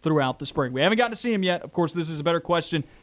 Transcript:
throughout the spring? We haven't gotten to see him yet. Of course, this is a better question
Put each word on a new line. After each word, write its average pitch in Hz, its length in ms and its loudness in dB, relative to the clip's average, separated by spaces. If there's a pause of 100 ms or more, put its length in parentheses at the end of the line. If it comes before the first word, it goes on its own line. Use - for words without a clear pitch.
throughout 147 380 0
the 143 80 -8
spring? 127 260 -2
We 131 80 0
haven't 196 160 4
gotten 240 140 2
to 220 40 -6
see 240 160 -2
him 202 120 0
yet. 180 180 0
Of - 120 -14
course, 170 200 0
this 165 160 -4
is 156 100 -6
a 147 40 -8
better 170 160 2
question 165 460 -2 (180)